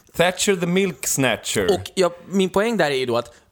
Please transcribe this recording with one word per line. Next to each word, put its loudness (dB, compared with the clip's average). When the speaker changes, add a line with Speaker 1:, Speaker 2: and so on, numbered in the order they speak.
Speaker 1:
Thatcher 2
the -4
Milk -2
Snatcher. 0
Speaker 2:
Och -4
jag, 2
min 2
poäng 0
där 2
är 0
ju 0
då 0
att -4